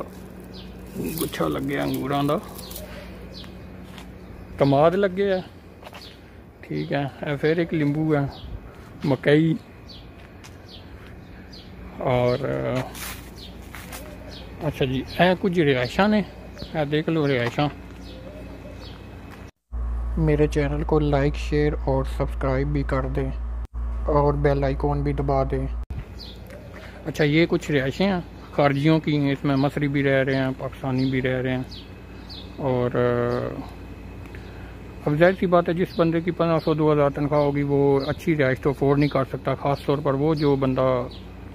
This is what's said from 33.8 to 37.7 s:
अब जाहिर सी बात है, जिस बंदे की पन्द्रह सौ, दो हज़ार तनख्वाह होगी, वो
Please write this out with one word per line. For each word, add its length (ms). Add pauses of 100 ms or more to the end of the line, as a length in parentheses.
अब 80
जाहिर 200
सी 120
बात 220
है, 40
जिस 240
बंदे 240
की 100
पन्द्रह 280
सौ, 160
दो 160
हज़ार 180
तनख्वाह 320
होगी, 220
वो 360